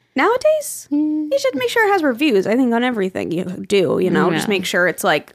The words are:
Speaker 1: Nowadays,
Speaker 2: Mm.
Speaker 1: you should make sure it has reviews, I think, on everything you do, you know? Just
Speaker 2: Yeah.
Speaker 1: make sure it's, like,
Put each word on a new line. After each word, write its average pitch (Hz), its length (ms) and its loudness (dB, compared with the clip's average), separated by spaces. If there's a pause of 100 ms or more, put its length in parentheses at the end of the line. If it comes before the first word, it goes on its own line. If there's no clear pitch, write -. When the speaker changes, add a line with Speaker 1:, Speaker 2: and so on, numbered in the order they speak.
(140)
Speaker 1:
Nowadays, 508 760 0
Speaker 2:
Mm. 302 400 -2
Speaker 1:
you 554 80 0
should 523 160 -2
make 480 140 -2
sure 453 180 2
it 392 60 2
has 370 100 0
reviews, 247 420 2
I 220 120 0
think, 254 160 2
on 233 100 0
everything 190 480 -2
you 175 140 -4
do, 185 560 0
you 190 80 2
know? - 200 2
Just 160 180 -2
Speaker 2:
Yeah. - 20 -2
Speaker 1:
make 185 160 -2
sure 180 240 0
it's, - 160 -4
like, 156 300 0